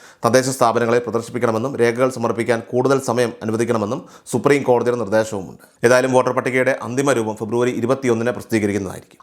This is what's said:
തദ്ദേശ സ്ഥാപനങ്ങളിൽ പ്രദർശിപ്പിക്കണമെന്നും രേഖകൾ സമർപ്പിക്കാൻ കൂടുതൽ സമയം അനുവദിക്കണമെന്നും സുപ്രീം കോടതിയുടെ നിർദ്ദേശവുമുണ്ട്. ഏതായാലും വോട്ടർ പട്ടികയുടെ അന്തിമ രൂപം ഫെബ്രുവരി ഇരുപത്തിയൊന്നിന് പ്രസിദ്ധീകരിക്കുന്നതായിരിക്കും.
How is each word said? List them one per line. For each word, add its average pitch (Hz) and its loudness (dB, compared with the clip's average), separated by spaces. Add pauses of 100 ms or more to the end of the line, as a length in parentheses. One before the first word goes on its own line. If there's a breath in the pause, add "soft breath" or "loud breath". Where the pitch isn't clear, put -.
(260 loud breath)
തദ്ദേശ 127 4
സ്ഥാപനങ്ങളിൽ 117 2
പ്രദർശിപ്പിക്കണമെന്നും 117 -2
രേഖകൾ 120 2
സമർപ്പിക്കാൻ 113 -2
കൂടുതൽ 131 0
സമയം 117 0 (100)
അനുവദിക്കണമെന്നും 110 -2 (220 loud breath)
സുപ്രീം 139 2
കോടതിയുടെ 120 0
നിർദ്ദേശവുമുണ്ട്. 104 -4
ഏതായാലും 127 4
വോട്ടർ 127 4
പട്ടികയുടെ 127 0
അന്തിമ 131 0
രൂപം 110 -2
ഫെബ്രുവരി 120 -2
ഇരുപത്തിയൊന്നിന് 117 0
പ്രസിദ്ധീകരിക്കുന്നതായിരിക്കും. 101 -4